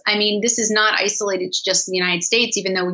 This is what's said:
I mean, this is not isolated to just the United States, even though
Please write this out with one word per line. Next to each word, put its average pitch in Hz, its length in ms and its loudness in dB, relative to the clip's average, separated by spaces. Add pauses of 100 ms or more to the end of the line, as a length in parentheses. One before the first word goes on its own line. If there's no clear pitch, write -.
I 208 100 2
mean, 208 240 0
this 233 160 2
is 208 140 0
not 214 280 2
isolated 196 520 -2
to - 120 -2
just 185 220 0
the 185 100 -4
United 180 280 0
States, 226 340 0
even 190 160 -2
though 180 200 0